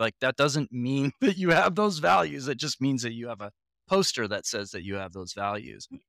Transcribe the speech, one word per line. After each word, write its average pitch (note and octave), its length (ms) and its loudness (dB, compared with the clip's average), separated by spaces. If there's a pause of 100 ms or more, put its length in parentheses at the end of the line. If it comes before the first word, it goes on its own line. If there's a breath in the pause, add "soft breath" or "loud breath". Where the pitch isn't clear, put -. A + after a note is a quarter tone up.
like, A2+ 200 0
that C3 160 0
doesn't C#3+ 360 2
mean C3 440 0
<laughs> - 40 -20
that A3+ 180 4
you F#3 120 2
have F3 260 4
those G#3 240 2
values. D3+ 480 2
It C3 100 -4
just D3 220 -6
means C3+ 220 0
that A#2+ 100 -6
you A#2 160 -10
have A2 120 -10
a G#2 120 -10 (360)
poster F#3 380 2
that G2+ 200 -4
says G2+ 260 -6
that F#2+ 100 -10
you G2 140 -6
have F#2+ 160 -8
those F2+ 200 -12
values. G#2 540 -6 (220)